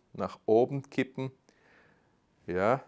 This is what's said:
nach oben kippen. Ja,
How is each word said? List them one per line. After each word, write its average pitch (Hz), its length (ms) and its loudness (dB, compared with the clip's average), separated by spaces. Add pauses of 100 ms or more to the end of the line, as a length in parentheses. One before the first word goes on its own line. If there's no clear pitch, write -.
(120)
nach 98 340 -8
oben 131 420 2
kippen. 131 420 -6 (1160)
Ja, 101 420 0